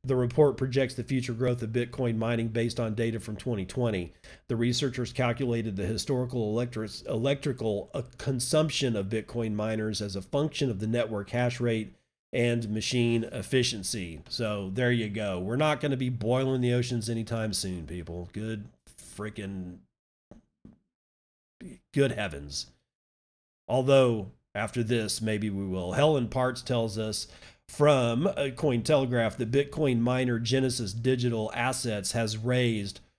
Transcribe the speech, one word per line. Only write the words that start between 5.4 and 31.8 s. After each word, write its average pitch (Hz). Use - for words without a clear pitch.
the 95
historical 120
electri-, 117
electrical, 120
uh, 120
consumption 139
of 98
Bitcoin 110
miners 107
as 101
a 95
function 143
of 98
the 107
network 110
hash 123
rate 113
and 120
machine 117
efficiency. 110
So 104
there 123
you 113
go. 101
We're 98
not 151
gonna 139
be 127
boiling 127
the 120
oceans 120
anytime 113
soon, 90
people. 87
Good 107
freaking, 98
good 135
heavens. 73
Although, 127
after 113
this, 110
maybe 107
we 98
will. 92
Helen 143
Parts 127
tells 113
us 110
from, 135
uh, 139
Cointelegraph 123
that 117
Bitcoin 139
miner 123
Genesis 120
Digital 117
Assets 120